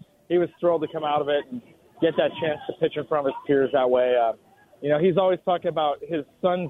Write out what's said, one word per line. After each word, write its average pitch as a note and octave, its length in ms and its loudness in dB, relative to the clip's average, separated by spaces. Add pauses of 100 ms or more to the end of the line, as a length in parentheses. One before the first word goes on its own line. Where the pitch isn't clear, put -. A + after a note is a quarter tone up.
(300)
he F3 80 2
was E3+ 100 2 (140)
thrilled E3+ 220 2
to D3+ 40 -4
come D#3 160 -8
out D3 180 0
of C#3 60 -2
it D3 240 0
and B2 100 -10 (380)
get D#3+ 160 2
that D#3 240 2
chance D3+ 280 -4
to - 120 -8
pitch D#3 160 -2
in D3 120 -6
front D3 200 0
of C#3 60 0
his - 120 -10
peers C3+ 280 2
that C3 160 2
way. B2+ 260 4
Uh, A2+ 180 2 (480)
you C#3+ 80 -6
know, D3+ 100 2
he's F3 180 2
always F#3 260 2
talking F3 240 -2
about D3+ 340 -2
his D3 220 -6 (180)
son's F3+ 280 0